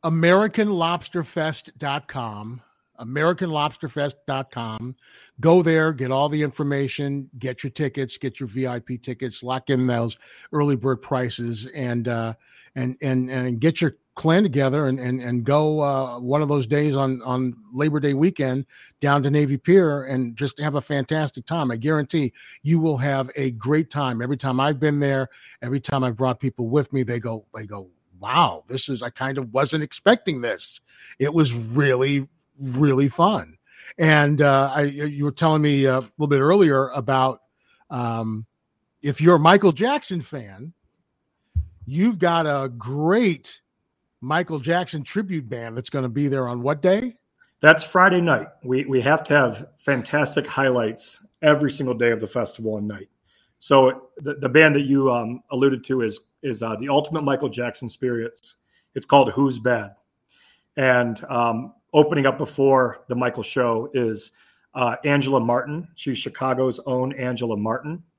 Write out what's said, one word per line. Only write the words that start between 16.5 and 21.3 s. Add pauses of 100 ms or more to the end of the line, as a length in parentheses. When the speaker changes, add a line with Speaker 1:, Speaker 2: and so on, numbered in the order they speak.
Speaker 1:
those
days
on,
on (180)
Labor
Day
weekend (340)
down
to
Navy
Pier
and
just
have
a
fantastic